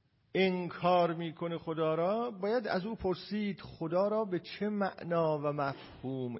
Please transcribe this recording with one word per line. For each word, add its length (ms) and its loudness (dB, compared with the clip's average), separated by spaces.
انکار 800 4
می‌کنه 440 -4
خدا 360 0
را، 360 0
باید 380 -2
از 180 0
او 80 -4
پرسید 680 -2
خدا 480 0
را 160 2
به 140 -2
چه 300 -4
معنا 720 2
و 140 0
مفهوم 880 -4